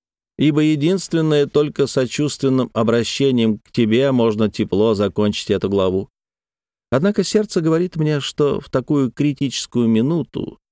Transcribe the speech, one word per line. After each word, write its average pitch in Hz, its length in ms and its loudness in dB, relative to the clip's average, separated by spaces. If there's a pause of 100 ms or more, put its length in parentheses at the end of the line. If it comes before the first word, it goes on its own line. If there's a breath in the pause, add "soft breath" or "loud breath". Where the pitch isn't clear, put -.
(400)
ибо 147 220 2
единственное 156 880 0
только 147 380 0
сочувственным 131 880 -2
обращением 113 880 0
к - 160 -20
тебе 123 400 2
можно 113 360 2
тепло 107 440 0
закончить 104 580 -2
эту 98 160 0
главу. 95 400 0 (840)
Однако 185 340 0
сердце 208 340 -2
говорит 165 380 0
мне, 151 240 0
что 143 400 -2
в - 80 -18
такую 135 420 0
критическую 135 760 -2
минуту 131 680 -2 (140)